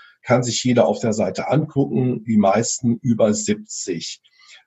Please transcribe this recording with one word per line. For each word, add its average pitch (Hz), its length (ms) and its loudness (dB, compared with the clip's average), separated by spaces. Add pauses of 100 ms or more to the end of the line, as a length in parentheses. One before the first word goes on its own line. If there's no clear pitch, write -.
(220)
Kann 127 200 2
sich 120 220 -4
jeder 120 240 4
auf 107 100 0
der 113 140 -2
Seite 98 360 -4
angucken. 135 760 0
Die 113 120 0
meisten 110 600 2
über 113 360 2
siebzig. - 880 -6 (460)